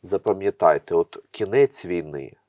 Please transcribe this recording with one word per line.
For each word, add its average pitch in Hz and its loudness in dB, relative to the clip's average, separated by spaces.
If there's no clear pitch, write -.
Запам'ятайте, 95 0
от 85 0
кінець 110 0
війни 76 -8